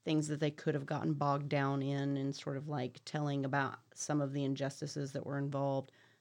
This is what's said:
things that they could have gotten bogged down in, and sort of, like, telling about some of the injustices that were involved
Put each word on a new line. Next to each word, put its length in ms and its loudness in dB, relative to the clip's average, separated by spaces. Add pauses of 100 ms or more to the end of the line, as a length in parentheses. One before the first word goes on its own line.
things 240 4
that 100 -2
they 120 4
could 240 0
have 100 -2
gotten 280 0
bogged 360 2
down 320 2
in, 360 0
and 180 0
sort 220 -4
of, 120 -6
like, 360 -4
telling 400 0
about 340 0 (140)
some 280 0
of 120 0
the 100 0
injustices 680 -2
that 140 -4
were 120 -4
involved 540 0 (300)